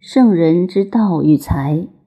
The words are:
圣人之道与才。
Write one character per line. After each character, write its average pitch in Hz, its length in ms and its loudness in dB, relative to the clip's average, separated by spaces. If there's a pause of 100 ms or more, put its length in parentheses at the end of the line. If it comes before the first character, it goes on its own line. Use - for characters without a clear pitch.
圣 247 280 2
人 170 340 0
之 196 160 -2
道 196 400 -2
与 151 140 4
才。 151 500 -4 (200)